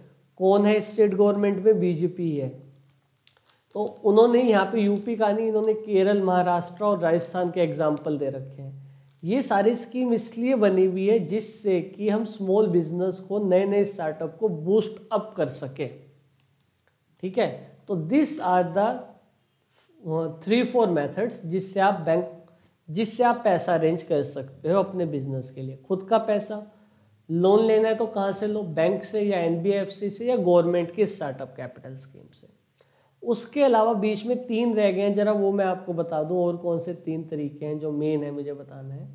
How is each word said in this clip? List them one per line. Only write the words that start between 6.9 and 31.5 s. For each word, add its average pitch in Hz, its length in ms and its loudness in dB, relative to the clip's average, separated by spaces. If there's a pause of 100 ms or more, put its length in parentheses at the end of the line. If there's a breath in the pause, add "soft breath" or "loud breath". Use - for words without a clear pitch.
राजस्थान 170 520 0
के 180 100 -4
एग्जाम्पल 151 580 0
दे 139 120 -4
रखे 135 320 -12
हैं। - 260 -16 (360 loud breath)
ये 233 180 0
सारी 208 320 2
स्कीम 247 380 -4
इसलिए 240 420 -2
बनी 190 320 4
हुई 190 200 -2
है 220 120 4
जिससे 190 600 -2
कि 208 280 -6
हम 220 160 0
स्मॉल 196 440 0
बिजनेस 175 520 -2
को, 202 180 -6
नए-नए 202 460 2
स्टार्टअप 160 560 -6
को 220 80 0
बूस्ट 185 640 -2
अप 214 240 -4
कर 160 100 0
सकें, 131 440 -10 (1300)
ठीक 190 160 -6
है। - 400 -4 (100)
तो 202 80 -2
these 208 440 0
are 180 340 2
the, 220 220 2 (1120)
uh, 160 200 -2 (200)
three 240 240 2
four 208 260 2
methods 170 480 -4
जिससे 190 340 -4
आप 196 140 4
bank, 165 500 -2 (460 soft breath)
जिससे 220 340 0
आप 240 200 2
पैसा 190 300 2
arrange 160 280 2
कर 147 200 0
सकते - 460 -8
हो 185 100 4
अपने 185 280 -2
business 135 440 -6
के 135 120 -14
लिए। 131 140 -10 (120)
खुद 190 140 -2
का 226 160 2
पैसा, 214 540 -4 (580 soft breath)
loan 190 340 4
लेना 220 240 4
है 220 60 0
तो 226 120 -2
कहाँ 196 260 -4
से 202 140 -4
लो? 214 160 -4
bank 170 420 0
से 214 160 -4
या 202 180 0
एनबीएफ़सी 190 720 -2
से 226 160 -8
या 247 100 2
government 175 540 4
के 214 160 2
startup 139 500 -8